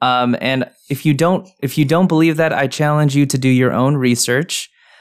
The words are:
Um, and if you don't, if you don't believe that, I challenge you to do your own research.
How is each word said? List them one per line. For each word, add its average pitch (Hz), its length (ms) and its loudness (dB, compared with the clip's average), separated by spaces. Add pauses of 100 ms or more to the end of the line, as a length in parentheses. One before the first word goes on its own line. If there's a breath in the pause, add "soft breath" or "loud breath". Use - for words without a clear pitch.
Um, 123 400 0
and 131 280 -2 (200)
if 139 160 -6
you 151 80 4
don't, 170 340 0 (140)
if 131 160 -4
you 156 80 2
don't 165 220 2
believe 160 300 2
that, 160 140 0
I 139 160 0
challenge 151 480 0
you 143 120 4
to 139 100 -2
do 131 100 -2
your 127 240 2
own 131 240 0
research. 127 720 -2 (320 soft breath)